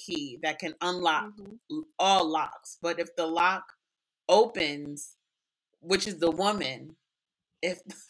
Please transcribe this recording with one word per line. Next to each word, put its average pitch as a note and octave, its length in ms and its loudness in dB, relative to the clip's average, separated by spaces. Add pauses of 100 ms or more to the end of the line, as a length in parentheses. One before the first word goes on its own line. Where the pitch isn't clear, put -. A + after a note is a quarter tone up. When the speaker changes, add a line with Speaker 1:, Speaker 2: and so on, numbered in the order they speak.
Speaker 1:
key D3 380 -8
that D3+ 160 -2
can D#3 220 -8
unlock E3+ 460 0 (120)
Speaker 2:
Mm-hmm. G3+ 140 -18 (180)
Speaker 1:
l-, - 140 -6 (120)
all F#3 320 4
locks. - 520 -6
But E3+ 180 -2
if E3+ 160 -6
the E3+ 100 0
lock F3 380 2 (640)
opens, D3 880 2 (680)
which F#3+ 260 0
is F3+ 120 -6
the E3+ 100 4
woman, D#3 680 -2 (680)
if F3 160 -4 (300)